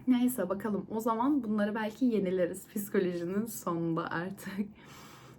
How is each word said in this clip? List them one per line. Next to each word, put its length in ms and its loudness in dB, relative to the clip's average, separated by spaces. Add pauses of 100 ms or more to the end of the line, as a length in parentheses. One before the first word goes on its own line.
Neyse 400 4
bakalım. 420 -2
O 100 -2
zaman 440 2
bunları 300 2
belki 300 -2
yenileriz 720 2
psikolojinin 720 0
sonunda 640 -2
artık. 440 -6
<laughs> 120 -4 (720)